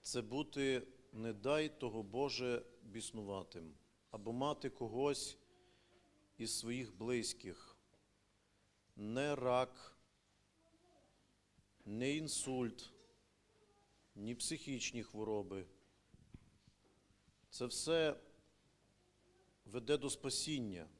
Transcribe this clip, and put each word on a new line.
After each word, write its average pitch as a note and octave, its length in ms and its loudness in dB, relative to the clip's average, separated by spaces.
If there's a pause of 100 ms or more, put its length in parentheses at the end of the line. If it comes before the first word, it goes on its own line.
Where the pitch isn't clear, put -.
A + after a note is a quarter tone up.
це A#2+ 200 -2
бути, C3+ 600 2 (300)
не A2+ 200 -4
дай D3+ 460 2
того A2+ 240 -2
Боже, B2 600 2 (200)
біснуватим, G2 920 -6 (360)
або G#2+ 220 -4
мати C#3 380 0
когось B2+ 680 0 (1000)
із A2+ 200 -2
своїх A#2 380 -2
близьких. G#2+ 800 -2 (1200)
Не B2+ 380 2
рак, B2+ 640 2 (1900)
не B2 320 0
інсульт, C3 760 -2 (1200)
ні G#2+ 200 -4
психічні B2 680 -2
хвороби. G#2 640 -2 (1800)
Це - 160 -2
все D#3 500 4 (1500)
веде A#2+ 340 2
до C3 120 0
спасіння. A#2 760 0 (140)